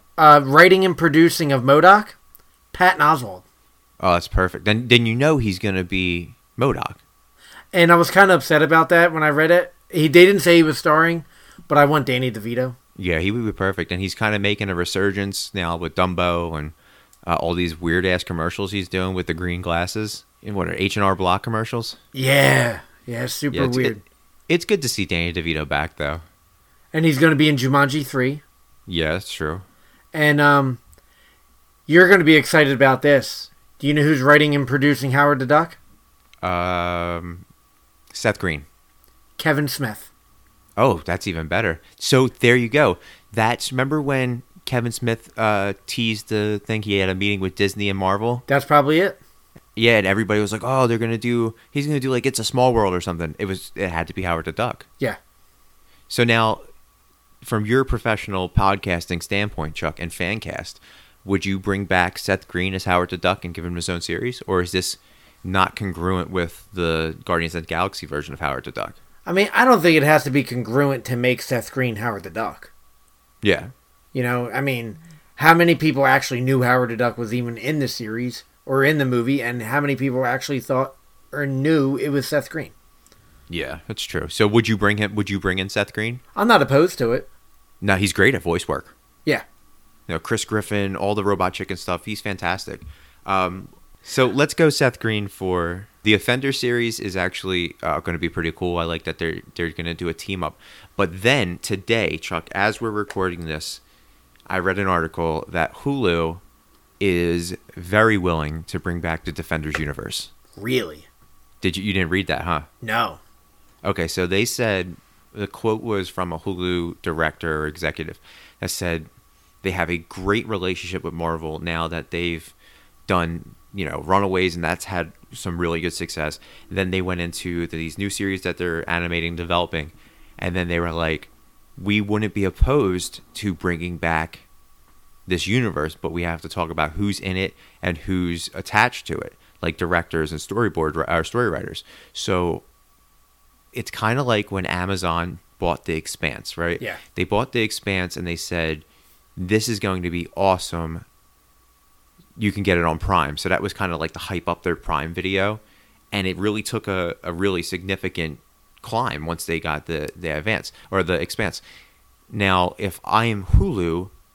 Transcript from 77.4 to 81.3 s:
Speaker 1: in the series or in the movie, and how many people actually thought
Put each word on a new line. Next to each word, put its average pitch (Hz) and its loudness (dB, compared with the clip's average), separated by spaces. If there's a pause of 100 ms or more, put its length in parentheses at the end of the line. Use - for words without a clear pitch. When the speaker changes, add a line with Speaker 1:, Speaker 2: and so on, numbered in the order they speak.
Speaker 1:
in 143 -4
the 131 -2
series 117 -8 (220)
or 135 2
in 151 4
the 143 2
movie, 123 0
and 120 -4
how 120 -2
many 143 0
people 127 -2
actually 127 -4
thought 135 -2 (360)